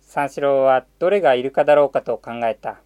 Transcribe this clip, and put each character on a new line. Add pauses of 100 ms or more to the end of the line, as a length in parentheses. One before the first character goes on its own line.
三
四
郎
は (140)
ど
れ
が
イ
ル
カ
だ
ろ
う
か
と
考 (120)
え
た。